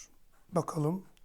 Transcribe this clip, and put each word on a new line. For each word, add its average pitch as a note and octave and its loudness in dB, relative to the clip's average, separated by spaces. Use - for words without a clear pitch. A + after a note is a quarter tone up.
bakalım. E3 0